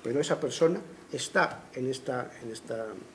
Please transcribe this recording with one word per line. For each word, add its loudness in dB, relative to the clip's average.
Pero 2
esa 2
persona 4
está 2
en -2
esta, -4
en -8
esta -6